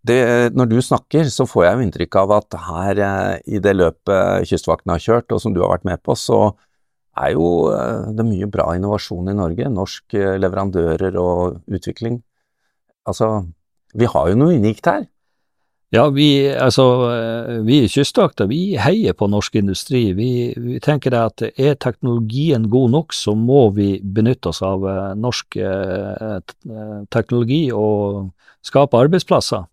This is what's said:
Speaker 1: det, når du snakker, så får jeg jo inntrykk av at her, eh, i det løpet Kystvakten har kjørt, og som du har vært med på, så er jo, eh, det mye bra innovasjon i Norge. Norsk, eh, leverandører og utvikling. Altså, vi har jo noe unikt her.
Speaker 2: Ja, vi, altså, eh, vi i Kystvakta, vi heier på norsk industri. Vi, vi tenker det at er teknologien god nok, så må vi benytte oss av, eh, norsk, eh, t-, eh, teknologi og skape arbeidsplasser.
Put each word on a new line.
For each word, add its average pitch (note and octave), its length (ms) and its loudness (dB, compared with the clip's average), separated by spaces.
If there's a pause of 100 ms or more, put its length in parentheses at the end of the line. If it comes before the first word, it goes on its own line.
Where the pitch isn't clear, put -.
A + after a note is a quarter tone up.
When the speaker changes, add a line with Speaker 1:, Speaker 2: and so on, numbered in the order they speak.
Speaker 1:
det, A#2+ 500 2
når B2 140 2
du A2 80 2
snakker, C3+ 520 0
så C3 200 -2
får F2+ 160 2
jeg F#2 120 4
jo B2+ 140 0
inntrykk - 260 -4
av G2 160 4
at G#2 260 0
her, F2+ 420 -4
eh, G2 460 -2
i G#2 120 -4
det G2 180 4
løpet F#2 720 2
Kystvakten E2 420 -2
har F2 80 0
kjørt, A2+ 340 0
og A2 80 -2
som G#2+ 140 -4
du E2+ 60 0
har F2+ 180 2
vært - 60 -12
med F2 180 -4
på, B2+ 120 -2
så G#2 400 2 (600)
er C#2 160 -2
jo, E2+ 400 2
eh, A2+ 420 -4
det A2+ 100 -2
mye G#2 260 -2
bra - 220 -2
innovasjon F#2 560 -4
i G2 60 -4
Norge. F#2+ 340 -4
Norsk, G2 460 -6
eh, G2 240 -2
leverandører F#2 760 -2
og F2+ 440 -2 (100)
utvikling. A2+ 520 -8 (840)
Altså, G#2+ 400 -2 (480)
vi A2+ 120 2
har D2+ 220 0
jo G2 80 2
noe D#3 200 4
unikt G#2+ 300 0
her. F#3+ 200 0 (840)
Speaker 2:
Ja, C3 160 4
vi, C#3 380 4
altså, C3 380 2 (260)
eh, A#2 520 -4
vi C3 200 4
i G#2 60 2
Kystvakta, C#3+ 580 2
vi E3+ 300 -2
heier C3+ 360 2
på G2+ 160 0
norsk G#2 280 -2
industri. G2+ 580 0
Vi, A#2+ 420 -2
vi A#2+ 220 -8
tenker C#3+ 320 0
det A#2+ 80 2
at A2+ 240 -2 (160)
er C#3 160 2
teknologien A#2+ 960 -2
god B2 200 4
nok, D#3 220 0
så - 220 -4
må A#2 400 4
vi G2 260 0
benytte G#2+ 460 0
oss E2 160 -6
av, F#2+ 240 -2
eh, F#2+ 280 -4
norsk, A2+ 420 -6
eh, G2 840 -6
t-, - 300 -20
eh, G#2+ 400 -12
teknologi A#2+ 640 0
og G2+ 580 -2 (320)
skape C#3+ 340 2
arbeidsplasser. C3 760 2